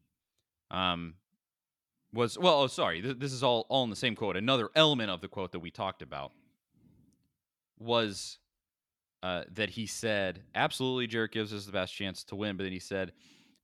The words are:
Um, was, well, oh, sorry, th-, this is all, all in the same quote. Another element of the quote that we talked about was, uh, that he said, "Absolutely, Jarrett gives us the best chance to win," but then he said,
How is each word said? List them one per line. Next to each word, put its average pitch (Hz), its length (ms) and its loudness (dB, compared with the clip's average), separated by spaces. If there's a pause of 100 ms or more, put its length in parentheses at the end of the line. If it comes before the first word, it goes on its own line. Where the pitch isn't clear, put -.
(720)
Um, 87 440 -2 (1000)
was, 117 260 0
well, 170 220 6
oh, 135 80 4
sorry, 92 340 0
th-, 127 160 -4
this 135 140 -4
is 123 100 -6
all, 123 260 4
all 135 140 4
in 117 80 0
the 95 60 -6
same 120 180 0
quote. 95 220 -2
Another 117 400 2
element 143 340 4
of 87 100 -2
the 98 80 -10
quote 95 220 -6
that 90 80 -6
we 82 140 -10
talked 95 300 -4
about 69 280 -10 (1500)
was, 113 580 0 (840)
uh, 90 180 -2 (120)
that 104 160 0
he 110 160 -6
said, 101 580 0 (100)
"Absolutely, 127 540 0
Jarrett 113 240 0
gives 107 200 -2
us 101 140 -8
the 98 60 -16
best 92 200 0
chance 98 320 -6
to 104 120 -12
win," 101 200 -4
but 95 60 -4
then 95 100 -4
he 92 60 -6
said, 95 340 -4 (520)